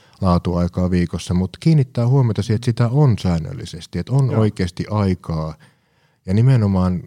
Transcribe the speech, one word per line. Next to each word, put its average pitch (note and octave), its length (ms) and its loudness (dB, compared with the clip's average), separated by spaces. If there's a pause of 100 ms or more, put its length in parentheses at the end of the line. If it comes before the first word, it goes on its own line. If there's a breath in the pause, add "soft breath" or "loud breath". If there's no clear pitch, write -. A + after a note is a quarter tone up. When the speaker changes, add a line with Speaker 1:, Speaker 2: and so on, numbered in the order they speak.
(200 loud breath)
Speaker 1:
laatuaikaa F2 680 0
viikossa, F2 440 -2
mut F#2 260 -2
kiinnittää C#3 480 0
huomiota B2 340 2
siihen, A2 140 0
että - 80 -6
sitä A#2+ 240 0
on C3 300 2
säännöllisesti, E2+ 800 -4
että E2+ 140 -6
on C3+ 180 2
Speaker 2:
Joo. A2 100 2
Speaker 1:
oikeasti G#2+ 500 -2
aikaa. F2 640 -2 (720 soft breath)
Ja F#2 80 -2
nimenomaan, G2+ 720 2